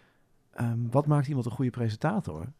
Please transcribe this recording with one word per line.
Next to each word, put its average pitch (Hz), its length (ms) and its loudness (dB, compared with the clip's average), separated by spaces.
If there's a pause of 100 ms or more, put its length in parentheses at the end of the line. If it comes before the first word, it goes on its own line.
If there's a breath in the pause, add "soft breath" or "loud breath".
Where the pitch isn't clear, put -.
(500 soft breath)
ehm, 120 400 -2
"Wat 139 180 2
maakt 147 200 4
iemand 135 180 0
een 120 60 -4
goede 127 200 0
presentator?" 110 880 -2